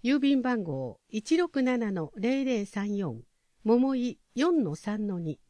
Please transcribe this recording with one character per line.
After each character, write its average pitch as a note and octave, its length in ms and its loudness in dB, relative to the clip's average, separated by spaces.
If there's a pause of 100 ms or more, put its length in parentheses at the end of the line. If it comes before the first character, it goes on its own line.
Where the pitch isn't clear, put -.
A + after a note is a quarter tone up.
郵 C4+ 140 4
便 C#4 220 4
番 A#3+ 220 0
号 C3+ 460 -6
一 A3 260 0
六 E4+ 260 0
七 B3 300 0
の E3 240 -4
零 B3+ 300 -2
零 A#3 200 -2
三 G#3 300 -4
四、 C#3+ 280 -4 (420)
桃 B3 320 4
井 B3 200 -4 (180)
四 D#4 280 2
の D#3 120 -2
三 G#3+ 300 -6
の F#3+ 140 -4
二。 D#3+ 180 -6 (120)